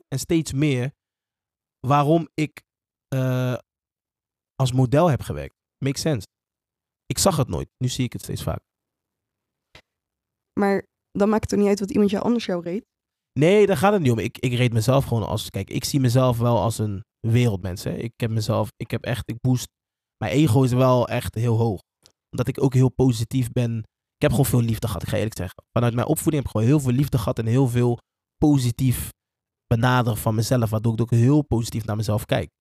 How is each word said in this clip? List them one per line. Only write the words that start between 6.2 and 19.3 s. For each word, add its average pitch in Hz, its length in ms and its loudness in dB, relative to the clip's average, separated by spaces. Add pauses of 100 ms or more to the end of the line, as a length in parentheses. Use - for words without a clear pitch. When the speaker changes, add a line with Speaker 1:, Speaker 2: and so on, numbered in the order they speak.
Speaker 1:
Ik - 120 -4
zag 185 200 2
het 131 100 0
nooit. 71 200 -6 (100)
Nu 127 120 -2
zie 127 160 -2
ik - 80 -8
het - 80 -10
steeds - 220 -8
vaker. - 220 -6 (1900)
Speaker 2:
Maar 196 260 0 (260)
dan 202 180 0
maakt 190 140 0
het - 80 -8
er 196 60 0
niet 202 100 2
uit 202 120 2
wat 202 120 -6
iemand 202 180 2
jou 196 140 -4
anders 240 220 -2
jou 175 180 -6
reed? 175 220 -8 (540)
Speaker 1:
Nee, 196 260 6
daar 196 120 2
gaat 190 160 4
het 202 80 2
niet 127 100 4
om. 113 80 0
Ik, 101 180 -6
ik 123 160 -2
reed 120 200 2
mezelf 127 320 2
gewoon 113 220 -2
als, - 220 -6
kijk, 98 200 -8
ik - 140 -4
zie - 160 -2
mezelf 127 380 2
wel 117 240 0
als 113 160 -2
een 104 260 -4 (240)
wereldmens, 101 560 0
hè. - 120 -6
Ik - 200 -10
heb 113 160 -4
mezelf, 110 440 -2
ik - 160 -10
heb 117 120 -6
echt, - 260 -6
ik 117 100 -8